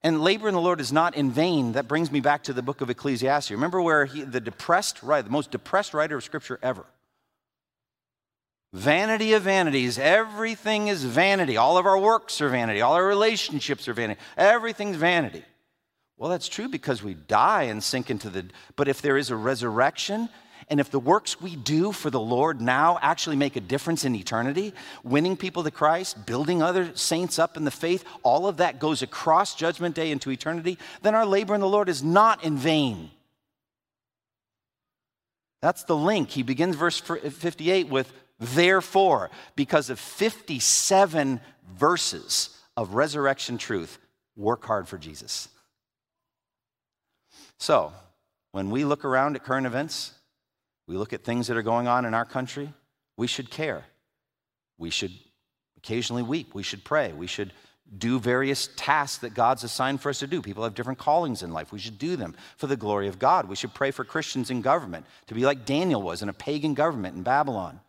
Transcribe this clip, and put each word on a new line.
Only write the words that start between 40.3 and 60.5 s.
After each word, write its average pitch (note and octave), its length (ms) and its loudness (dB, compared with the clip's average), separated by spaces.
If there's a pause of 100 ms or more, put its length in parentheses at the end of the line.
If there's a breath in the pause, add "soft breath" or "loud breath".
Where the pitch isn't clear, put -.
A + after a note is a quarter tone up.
verses - 840 0 (200 soft breath)
of G2+ 160 -4
resurrection C#3 640 0
truth, F#2 400 -6 (400)
work A2 260 0
hard G2+ 240 -2
for G2 100 -12
Jesus. D2+ 520 -12 (2000 soft breath)
So, E2+ 340 2 (600)
when G2 180 -4
we C#3 140 0
look C#3+ 180 0
around C3+ 320 0
at - 80 -12
current C3 240 -2
events, C3+ 460 -6 (720)
we F2 120 -8
look G#2 160 -6
at G2+ 100 -12
things A#2+ 240 -2
that B2 80 -2
are A#2 60 0
going A#2 260 0
on B2 160 2
in A2+ 100 -4
our A#2 120 0
country, C#3+ 480 -8 (420)
we A#2 100 -4
should B2 240 -6
care. C3 360 -6 (920)
We E2 120 -10
should F#2 280 -6 (600)
occasionally A#2+ 460 -4
weep. C#3+ 300 -6
We G2+ 80 -8
should G2+ 220 -10
pray. C3+ 300 -2
We D#2+ 120 -10
should F#2+ 280 -8 (440 soft breath)
do A#2+ 220 0
various B2+ 560 0
tasks C#3+ 440 0
that A#2 140 -10
God's B2 300 2
assigned C3 380 -2
for D3 80 -4
us C3 100 -6
to C#3+ 80 -8
do. D#3 140 -4
People G2+ 240 -6